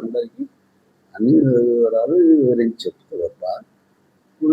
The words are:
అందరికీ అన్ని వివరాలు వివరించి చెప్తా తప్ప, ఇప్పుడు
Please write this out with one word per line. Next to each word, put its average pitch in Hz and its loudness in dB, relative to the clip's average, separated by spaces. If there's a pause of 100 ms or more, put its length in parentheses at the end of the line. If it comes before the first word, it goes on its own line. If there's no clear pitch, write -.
అందరికీ - -8 (720)
అన్ని 117 0
వివరాలు 120 2 (240)
వివరించి 120 0
చెప్తా - -14 (120)
తప్ప, - -12 (880)
ఇప్పుడు 156 0